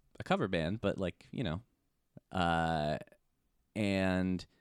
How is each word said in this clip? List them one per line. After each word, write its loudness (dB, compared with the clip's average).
a -8
cover 0
band, 0
but, 0
like, -6
you -4
know, -4
uh, 2
and 2